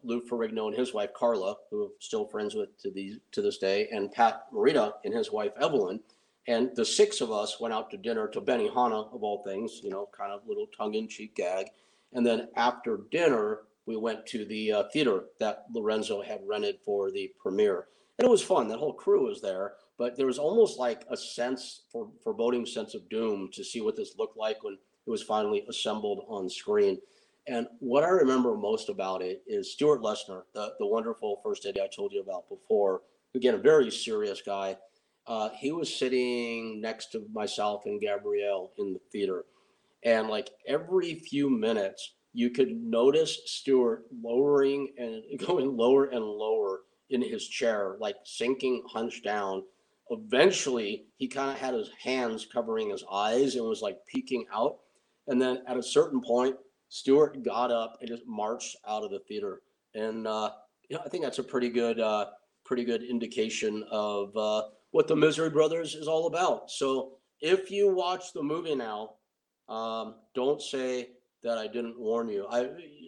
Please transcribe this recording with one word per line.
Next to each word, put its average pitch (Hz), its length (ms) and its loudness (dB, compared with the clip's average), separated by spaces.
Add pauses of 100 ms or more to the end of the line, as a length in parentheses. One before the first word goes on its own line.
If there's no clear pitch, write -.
Lou 120 180 -4
Ferrigno 113 460 -4
and 107 100 -4
his 123 160 -2
wife 104 220 -4
Carla, 104 420 0 (140)
who 104 140 -2
I'm 98 160 -8
still 139 260 -4
friends 107 280 -6
with 104 240 -6
to 98 120 -6
the, 98 300 -10 (120)
to - 100 -4
this 101 160 0
day, 98 300 2
and 101 240 -4
Pat - 400 2
Morita 120 420 4 (100)
and 104 100 -2
his 113 180 -2
wife 104 280 -2
Evelyn. 113 400 2 (460)
And 120 280 2
the 117 100 2
six - 360 4
of 117 100 -2
us 107 300 -4
went 113 120 -4
out - 200 -4
to - 40 -10
dinner 107 320 -2
to - 120 -4
Benihana, 113 720 0
of 107 80 -8
all 104 220 -4
things, 101 380 -6
you 101 80 -6
know, 98 260 -6
kind 101 160 -8
of 104 140 -12
little 107 200 -4 (100)
tongue-in-cheek 107 580 -6
gag. 95 320 -2 (460)
And 120 140 2
then 113 300 2
after 117 440 0 (100)
dinner, 117 500 2 (260)
we 113 100 -4
went 110 300 -4
to 107 180 -6
the, 107 280 -2
uh, 104 200 2
theater 131 320 2 (140)
that - 340 -4
Lorenzo 107 500 -2
had 104 240 -8
rented 104 380 -2
for 101 260 0
the 95 280 -6
premiere. 98 480 2 (320)
And 247 80 6
it 254 40 8
was 214 120 6
fun. 135 260 2
That 113 100 -4
whole 147 140 -2
crew 190 340 4
was 101 140 -4
there. 98 340 -4 (220)
But 120 200 -2
there 135 100 2
was 127 120 0
almost 190 400 4
like 120 320 -2
a 120 60 -4
sense, - 760 -6
for, 113 200 -10 (120)
foreboding 117 440 0
sense 110 280 -8
of 95 140 -12
doom 107 440 -2
to 101 100 -12
see - 180 -8
what 107 160 -2
this - 220 -8
looked 214 180 -4
like 107 280 -4
when 101 100 -8 (320)
it 117 40 -6
was 107 120 -2
finally 107 460 0
assembled 104 580 -4
on 98 220 -6
screen. 101 500 2 (480)
And 120 200 -4 (140)
what 135 240 4
I 170 40 2
remember 131 480 4
most 104 320 -2
about 95 340 -4
it 92 240 -6
is 101 260 -4
Stuart 143 280 4
Lesnar, 98 420 -4 (120)
the, 107 240 -6
the 104 80 0
wonderful 110 580 -2
first 104 220 -4
aid 98 120 -4
I 98 80 0
told 101 260 -6
you 101 100 -2
about 95 260 -8
before, 98 540 2 (320)
again, 123 200 4
a 101 40 -2
very 131 320 8
serious 104 500 -4
guy. 98 380 -4 (480)
Uh, 110 240 -2
he 135 200 -4
was - 240 -4
sitting 120 840 0
next 110 320 -8
to 107 200 -8
myself 107 540 -2
and 104 140 -4
Gabrielle 101 800 -2
in 98 140 -2
the 90 80 -6 (120)
theater. 95 320 -2 (580)
And, 110 260 4
like, 107 220 -4 (160)
every 170 480 0
few 143 360 -2
minutes, 110 640 0 (180)
you 120 180 2
could 120 200 4
notice 120 760 4
Stuart 120 600 2 (160)
lowering 139 760 4
and 113 240 -8 (160)
<laughs> - 80 -4
going 139 300 2
lower 131 300 6
and 120 180 -4
lower 104 560 0 (300)
in 123 120 0
his 110 240 -6
chair, 104 540 0
like, 104 240 -4
sinking 127 600 -2
hunched 113 380 -6
down. 98 380 -2 (480)
Eventually, 110 920 2 (120)
he 131 120 -4
kinda 139 260 -4
had 131 200 -4
his 107 160 -4 (120)
hands 123 500 -2
covering 110 380 -2
his 95 200 -6
eyes 117 460 2
and 117 80 0
was, 110 180 -2
like, 101 240 -4
peeking 123 460 -4
out. 120 260 0 (500)
And 127 120 2
then 127 260 2
at 127 100 -2
a 120 60 -2
certain 139 380 2
point, 127 360 2 (320)
Stuart 143 560 4
got 120 260 0
up 113 300 -2
and 123 80 -10
just 117 180 -10
marched 110 500 -6 (100)
out 107 180 -4
of 98 60 -8
the 98 100 -6
theater. 101 400 -8 (340)
And, 110 320 -4
uh, 107 240 -2 (380)
you - 80 -8
know, - 80 -8
I 135 40 -10
think 170 140 -4
that's 135 160 -4
a 127 60 -4
pretty 123 240 0
good, 117 320 2
uh, 107 300 2 (340)
pretty 120 200 -2
good 117 180 0
indication 110 880 -2
of, 104 460 -2
uh, 107 260 2 (300)
what 156 140 6
the 160 80 4
Misery 156 360 6
Brothers 156 440 4
is 151 140 -6
all 160 180 2
about. 165 440 0
So 135 420 0 (280)
if 185 300 2
you 202 240 4
watch 180 380 -2
the 165 100 -6
movie 156 320 -2
now, 110 400 -6 (540)
um, 110 480 -6 (180)
don't 139 260 0
say 127 500 -4 (320)
that 117 160 -2
I 107 100 -6
didn't 117 300 -6
warn 117 300 -2
you. 196 220 -4
I, 120 180 0 (400)